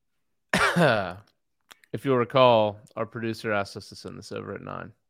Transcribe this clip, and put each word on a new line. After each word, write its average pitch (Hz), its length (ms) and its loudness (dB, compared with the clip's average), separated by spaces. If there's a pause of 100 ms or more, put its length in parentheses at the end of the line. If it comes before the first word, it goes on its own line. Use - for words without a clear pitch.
(520)
<coughs> 107 680 2 (760)
If 120 140 -8
you'll 135 100 2
recall, 113 640 4 (160)
our 117 80 -4
producer 113 480 -6
asked 101 240 -4
us 98 140 -16
to 107 60 -20
send 92 220 -14
this 104 140 -16
over 101 220 -10
at 90 80 -12
nine. 92 300 -12 (180)